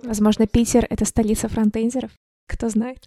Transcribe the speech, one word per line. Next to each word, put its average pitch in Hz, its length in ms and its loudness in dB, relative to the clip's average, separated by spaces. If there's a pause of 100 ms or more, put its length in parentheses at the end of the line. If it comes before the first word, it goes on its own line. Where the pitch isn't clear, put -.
Возможно, 214 420 2
Питер — 233 440 2
это - 160 -2
столица 220 420 0
фронтендеров? 226 640 -2 (360)
Кто - 220 -4
знает? 233 380 -2